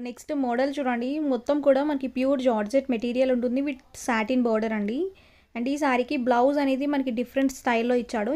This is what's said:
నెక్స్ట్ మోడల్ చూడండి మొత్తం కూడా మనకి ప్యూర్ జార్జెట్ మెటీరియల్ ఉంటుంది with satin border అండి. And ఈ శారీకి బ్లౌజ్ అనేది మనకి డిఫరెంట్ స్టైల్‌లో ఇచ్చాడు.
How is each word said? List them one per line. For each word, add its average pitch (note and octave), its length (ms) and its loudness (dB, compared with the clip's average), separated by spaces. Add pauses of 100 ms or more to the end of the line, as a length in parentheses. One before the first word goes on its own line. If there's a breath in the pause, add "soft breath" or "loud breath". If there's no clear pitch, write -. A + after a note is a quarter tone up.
నెక్స్ట్ A#3+ 340 -10
మోడల్ B3+ 360 2
చూడండి B3 360 -2 (160)
మొత్తం C4+ 360 0
కూడా C#4 240 4
మనకి C#4 260 -2
ప్యూర్ C4 320 0
జార్జెట్ B3 480 2
మెటీరియల్ B3 420 0
ఉంటుంది B3 300 0
with C#4 200 -6 (160)
satin A#3 440 0
border A3 300 0
అండి. G#3+ 260 -2 (560 soft breath)
And A#3 120 -6
ఈ C#4 100 0
శారీకి C4+ 420 0
బ్లౌజ్ B3 400 2
అనేది C4+ 280 0
మనకి C4+ 260 0
డిఫరెంట్ B3+ 420 -2
స్టైల్‌లో A#3+ 420 0
ఇచ్చాడు. A#3 400 -2